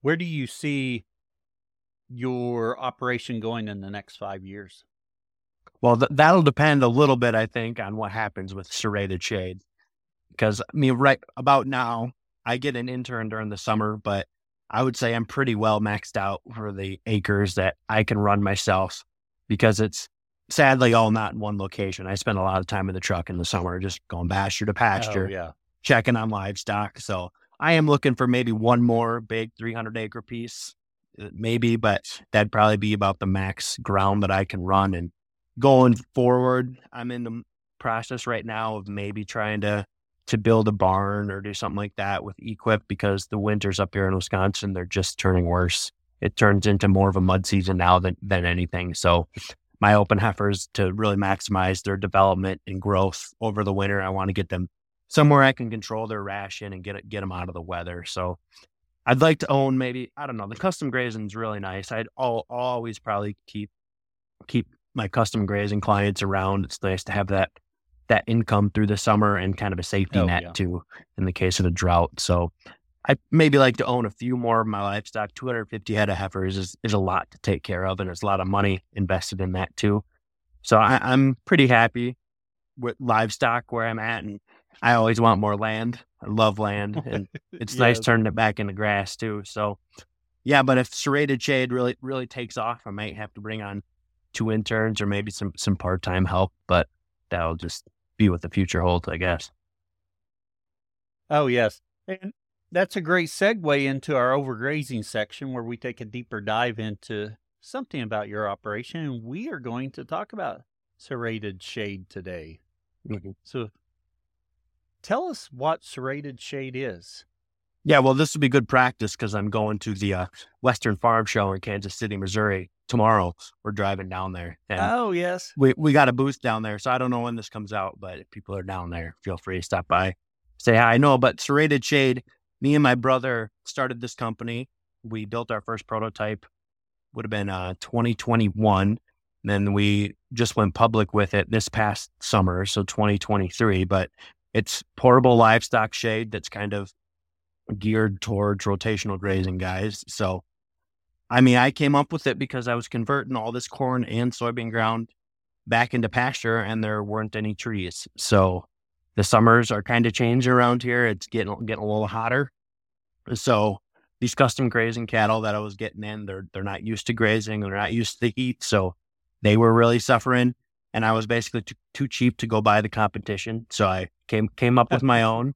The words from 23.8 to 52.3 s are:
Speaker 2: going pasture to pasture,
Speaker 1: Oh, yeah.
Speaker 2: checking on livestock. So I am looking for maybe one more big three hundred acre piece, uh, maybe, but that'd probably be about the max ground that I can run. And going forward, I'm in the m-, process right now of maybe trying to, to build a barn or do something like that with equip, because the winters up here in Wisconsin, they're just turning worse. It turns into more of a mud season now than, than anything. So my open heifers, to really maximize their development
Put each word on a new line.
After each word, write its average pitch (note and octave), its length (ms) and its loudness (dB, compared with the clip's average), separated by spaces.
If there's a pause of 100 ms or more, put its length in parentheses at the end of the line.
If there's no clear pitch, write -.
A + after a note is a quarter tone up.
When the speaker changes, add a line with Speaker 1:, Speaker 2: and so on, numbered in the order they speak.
Speaker 2:
going F2 220 -4
pasture G2 360 -2
to G#2 80 -2
pasture, G2+ 540 0
Speaker 1:
Oh, G2 40 -8
yeah. F2 200 -8 (320)
Speaker 2:
checking A#2+ 320 4
on A2+ 140 -2
livestock. G2+ 680 -6
So F2+ 300 -6 (300)
I D#3+ 140 2
am D#3 140 6
looking C#3+ 280 4
for B2+ 120 0
maybe B2 240 2
one A#2 320 4
more A#2 360 2
big A2+ 380 -6
three A#2 160 -6
hundred A2+ 240 -8
acre A2 240 -8
piece, A#2 540 -12 (440)
uh, G#2 140 -14
maybe, A#2 420 0
but A2 460 -2 (100)
that'd G#2 200 4
probably G#2+ 260 4
be G#2 160 0
about G2 260 0
the G2 60 -4
max F#2+ 540 -4
ground G2 440 0
that F#2+ 80 0
I G2 140 2
can F#2 160 -10
run. G2 320 2
And F2 180 -6 (460)
going B2+ 380 8 (180)
forward, B2+ 640 2 (160)
I'm A#2+ 180 -10
in A#2+ 120 -10
the A#2 80 -8
m-, A#2 140 -12 (340)
process A2+ 480 -6
right A#2 180 -4
now A2 320 -6
of G2 100 -10
maybe G2+ 380 -6
trying G#2+ 360 -2
to, G#2 240 0 (420)
to B2 100 0
build A2 300 6
a G#2+ 40 2
barn G2 600 0
or G2 100 -8
do G2+ 120 -8
something G2+ 240 -6
like G2+ 180 -6
that G2 280 -4
with G2 140 -12
equip, A2 500 0
because G2 400 -2
the G#2+ 120 -4
winters G2+ 400 -2
up G2 160 -2
here G2 120 2
in F#2+ 80 0
Wisconsin, F#2+ 580 -2
they're F#2 120 -6
just F#2 320 -4
turning F#2 280 2
worse. F2 460 0 (300)
It G#2 140 -2
turns G2+ 320 6
into G2+ 200 4
more G2 220 6
of F#2 60 -2
a F#2+ 60 2
mud F#2 260 2
season F#2+ 300 0
now F2+ 200 6
than, F#2 240 0
than F#2 240 0
anything. F2 480 -2
So F2 340 2 (520)
my G#2 160 6
open G#2 240 4
heifers, G2+ 540 -2
to F#2+ 200 0
really G#2 220 0
maximize F#2+ 680 0
their G2 160 -2
development F#2+ 720 2